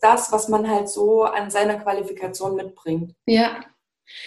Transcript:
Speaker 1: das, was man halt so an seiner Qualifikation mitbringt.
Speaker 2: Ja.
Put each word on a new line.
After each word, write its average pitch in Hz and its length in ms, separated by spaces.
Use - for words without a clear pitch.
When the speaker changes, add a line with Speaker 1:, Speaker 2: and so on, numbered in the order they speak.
Speaker 1:
das, 233 300
was 220 180
man 214 200
halt 208 200
so 214 320
an 202 280
seiner 208 260
Qualifikation 196 800
mitbringt. 170 580
Speaker 2:
Ja. 233 360